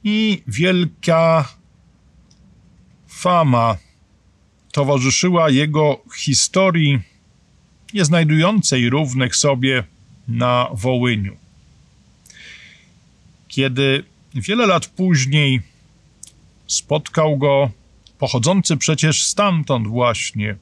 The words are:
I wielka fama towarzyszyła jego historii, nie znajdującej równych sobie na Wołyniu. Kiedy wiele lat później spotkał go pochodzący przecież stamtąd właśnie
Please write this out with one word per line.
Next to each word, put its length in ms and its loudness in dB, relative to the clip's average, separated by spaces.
I 420 0
wielka 1000 0
fama 680 2
towarzyszyła 760 2
jego 520 2
historii, 840 0
nie 100 0
znajdującej 840 2
równych 460 -2
sobie 480 0
na 440 0
Wołyniu. 640 -2
Kiedy 560 -2
wiele 320 -2
lat 200 0
później 760 0
spotkał 720 -2
go 320 2
pochodzący 580 0
przecież 460 0
stamtąd 680 0
właśnie 720 -2